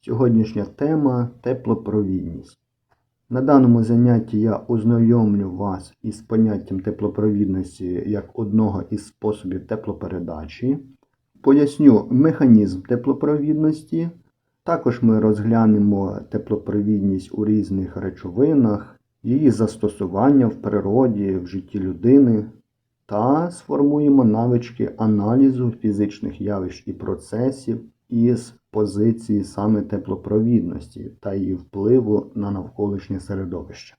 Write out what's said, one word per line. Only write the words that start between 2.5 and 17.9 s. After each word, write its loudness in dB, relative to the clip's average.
На -2
даному 6
занятті 2
я 0
ознайомлю 2
вас -8
із -10
поняттям -2
теплопровідності -4
як -6
одного 0
із -8
способів -8
теплопередачі. -8
Поясню 4
механізм 4
теплопровідності. -2
Також -2
ми 4
розглянемо 2
теплопровідність -2
у -4
різних -2